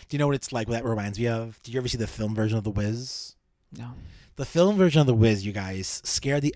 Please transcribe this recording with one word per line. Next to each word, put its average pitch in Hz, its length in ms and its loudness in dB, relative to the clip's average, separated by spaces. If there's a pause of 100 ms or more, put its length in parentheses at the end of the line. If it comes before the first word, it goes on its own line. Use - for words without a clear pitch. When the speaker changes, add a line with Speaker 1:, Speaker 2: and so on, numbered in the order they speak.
(120)
Speaker 1:
you 143 80 -2
know 147 80 4
what 143 100 2
it's - 160 -8
like, 113 160 -2
what 117 60 0
that 120 100 -4
reminds 104 340 -2
me 117 80 0
of? 113 360 -4
Did 117 100 -14
you 131 80 -2
ever 123 80 -4
see 123 80 -4
the 110 100 -2
film 107 260 -4
version 110 240 0
of 107 60 -2
The 107 80 -4
Wiz? 107 640 -6 (420)
Speaker 2:
No. 120 120 -12 (480)
Speaker 1:
The 139 80 -6
film 190 320 4
version 160 240 6
of 143 60 6
The 127 60 6
Wiz, 107 320 4
you 104 60 -4
guys, 95 540 -6
scared 139 380 -2
the 151 120 -2